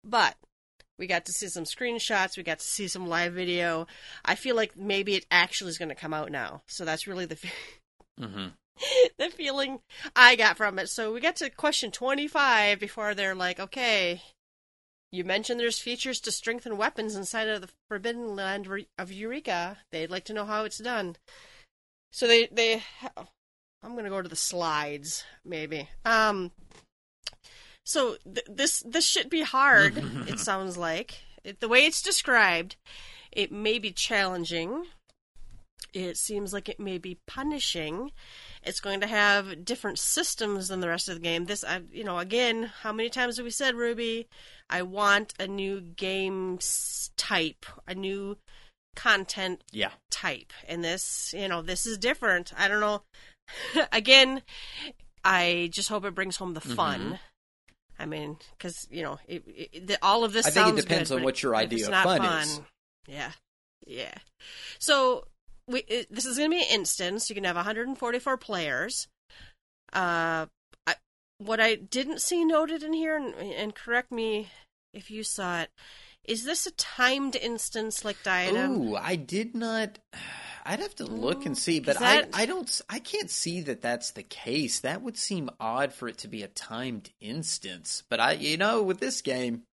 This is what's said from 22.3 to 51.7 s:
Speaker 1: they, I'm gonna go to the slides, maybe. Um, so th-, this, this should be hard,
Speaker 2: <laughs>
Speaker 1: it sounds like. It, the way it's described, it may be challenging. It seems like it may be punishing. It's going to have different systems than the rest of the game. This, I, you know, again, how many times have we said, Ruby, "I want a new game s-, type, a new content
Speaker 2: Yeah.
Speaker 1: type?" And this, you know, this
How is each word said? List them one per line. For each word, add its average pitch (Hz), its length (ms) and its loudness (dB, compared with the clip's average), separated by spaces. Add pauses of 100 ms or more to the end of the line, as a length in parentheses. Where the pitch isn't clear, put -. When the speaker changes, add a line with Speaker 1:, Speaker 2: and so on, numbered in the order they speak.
Speaker 1:
they, 226 300 4 (1000)
I'm 240 120 -12
gonna 220 140 -6
go 190 140 -2
to 175 60 -8
the 165 60 -10
slides, 151 880 -2 (220)
maybe. 156 440 -8 (160)
Um, 214 460 4 (1300)
so 254 380 2
th-, 190 260 -8
this, 277 380 0
this 311 180 2
should 285 240 2
be 320 140 2
hard, 226 540 8
Speaker 2:
<laughs> - 300 -4
Speaker 1:
it - 120 -4
sounds 190 380 -2
like. 170 440 -4 (220)
It, 196 160 -14
the 226 100 -4
way 262 160 8
it's 320 160 2
described, 202 760 4 (560)
it - 200 -2
may 214 260 0
be 208 140 -4
challenging. 185 960 -2 (1080)
It 185 240 -6
seems 202 360 -4
like 202 160 -8
it - 100 -12
may 196 180 -6
be 180 200 -10 (100)
punishing. 254 840 -4 (520)
It's - 180 -6
going 196 200 -4
to 202 60 0
have 202 560 4
different 226 360 -4
systems 202 680 -2
than 185 120 -2
the 175 100 0
rest 170 180 0
of 180 80 -6
the 165 60 -10
game. 170 240 0
This, 202 180 -4
I, 175 180 -4 (100)
you 214 120 -10
know, 180 160 -4
again, 226 520 0 (100)
how 214 100 -4
many 226 180 -2
times 240 280 -2
have 247 80 -8
we 233 60 -8
said, 262 240 0
Ruby, 233 520 -2 (420)
"I 180 120 0
want 202 580 2
a 196 80 -2
new 196 340 -4
game 190 800 -2
s-, - 560 -2
type, - 500 -2 (220)
a 185 80 -8
new 196 420 -6 (600)
content 190 760 2
Speaker 2:
Yeah. - 200 0 (200)
Speaker 1:
type?" - 400 -4 (160)
And 170 160 -6
this, - 520 -4
you 196 120 -4
know, 170 140 -2
this 180 240 -4